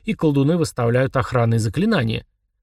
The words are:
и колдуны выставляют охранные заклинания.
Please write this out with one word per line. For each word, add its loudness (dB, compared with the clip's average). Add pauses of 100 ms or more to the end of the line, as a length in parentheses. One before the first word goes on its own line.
и -4
колдуны 2
выставляют 0
охранные 0
заклинания. -2 (380)